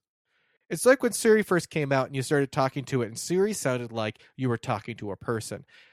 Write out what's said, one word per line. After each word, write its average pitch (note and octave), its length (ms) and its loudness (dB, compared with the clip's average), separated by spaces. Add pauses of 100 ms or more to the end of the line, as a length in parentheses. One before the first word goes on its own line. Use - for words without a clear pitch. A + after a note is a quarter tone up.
(680)
It's - 160 -4
like C4 160 6
when A#3+ 100 0
Siri G#3+ 320 4
first - 260 0
came C#3+ 220 -2
out C3 160 2
and C#3 80 -10
you C3+ 60 -2
started C#3 300 0
talking C3 340 0
to C3 160 -2
it, G#2+ 60 -2
and A2+ 100 -16
Siri G3 360 0
sounded B2 380 -4
like A2 300 -6 (140)
you C3 140 -2
were A#2 80 0
talking A2+ 400 -6
to G2+ 140 -8
a F#2 60 -8
person. - 480 -6 (280)